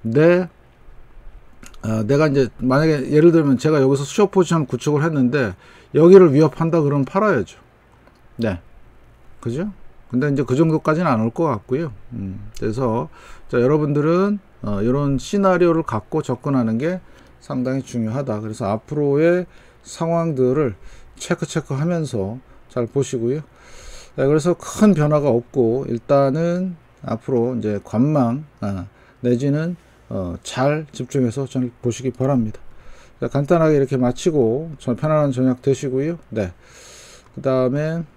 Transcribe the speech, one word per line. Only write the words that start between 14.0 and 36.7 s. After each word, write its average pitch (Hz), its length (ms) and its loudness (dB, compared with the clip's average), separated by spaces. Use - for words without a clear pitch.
어, 101 180 -4
이런 139 360 0
시나리오를 175 680 2
갖고 - 380 -4
접근하는 123 560 -2
게 170 220 -4
상당히 131 420 -4
중요하다. 113 600 -6
그래서 110 240 -8
앞으로의 147 800 0
상황들을 151 920 -2
체크, - 300 -6
체크하면서 139 920 -4
잘 120 180 -4
보시고요. 131 540 -2
네, 139 100 0
그래서 156 300 2
큰 - 380 2
변화가 151 360 2
없고 120 580 0
일단은 156 880 0
앞으로 120 520 -2
이제 104 280 -2
관망, 135 640 0
아, 98 280 -6
내지는, 143 540 0
어, 92 340 -6
잘 147 480 -2
집중해서 131 540 -4
좀 127 260 -6
보시기 123 300 -4
바랍니다. 127 480 -2
자, 123 80 -6
간단하게 156 500 2
이렇게 135 200 0
마치고 135 800 0
저 123 180 -4
편안한 151 360 0
저녁 127 300 0
되시고요. 139 560 -2
네, 101 240 -4